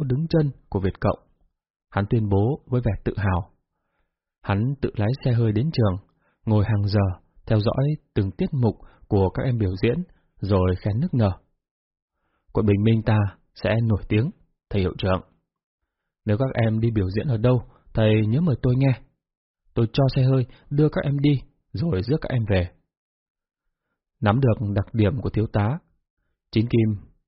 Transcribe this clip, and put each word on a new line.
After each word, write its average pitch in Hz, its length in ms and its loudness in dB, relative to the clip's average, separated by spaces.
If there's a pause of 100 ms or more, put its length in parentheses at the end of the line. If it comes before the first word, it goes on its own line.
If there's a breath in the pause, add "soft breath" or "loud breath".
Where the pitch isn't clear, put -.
đứng 139 240 -2
chân 156 240 0 (180)
của 101 100 -2
Việt 92 200 -4
Cộng. 107 200 -2 (720)
Hắn 101 200 -2
tuyên 110 200 0
bố 104 360 0
với 123 200 -2
vẻ 117 60 -2 (120)
tự 107 140 -4
hào. 92 340 -2 (880)
Hắn 110 400 -2
tự - 140 -4
lái 104 140 0 (160)
xe 127 60 0
hơi 117 200 0
đến 113 220 0
trường, 95 340 0 (380)
ngồi 107 200 2
hàng 104 220 0
giờ, 98 320 0 (260)
theo 110 140 2
dõi 117 260 0 (280)
từng 98 180 -2
tiết - 220 -6
mục 120 220 0 (320 soft breath)
của 95 220 2
các - 140 -6
em 123 140 -2
biểu 95 240 0
diễn, 139 220 0 (360)
rồi 92 380 2
khen 107 220 -2
nức 175 140 -4
nở. 110 180 2 (1200)
"Quận 107 120 0
Bình 104 180 2
Minh 110 220 2
ta 110 120 2 (360)
sẽ 98 300 -2
nổi 107 260 0
tiếng, 113 220 0 (380)
thầy 101 120 -2
hiệu 90 160 0
trưởng. 92 240 -2 (1040)
Nếu 104 120 0
các 131 160 -2
em 110 260 0
đi 117 120 0
biểu 101 180 0
diễn 107 180 -4
ở 120 100 0
đâu, 120 260 2 (300 soft breath)
thầy 110 180 4 (160)
nhớ 123 140 0
mời 160 200 0
tôi 123 160 2
nghe. 135 240 2 (720)
Tôi 117 200 0
cho 139 100 2 (120)
xe 131 80 2
hơi 131 220 2 (240 loud breath)
đưa 147 200 2
các - 140 -6
em 143 160 -2
đi, 143 220 2 (320)
rồi 101 300 -2
rước 127 180 -2
các - 80 -8
em 120 200 -2
về." 92 200 0 (1500)
Nắm 107 200 2
được 113 360 2
đặc - 180 -4
điểm 107 280 2
của 98 80 -4
thiếu 110 240 -2
tá, 110 260 0 (720)
Chín 110 160 0
Kim 110 420 0 (180)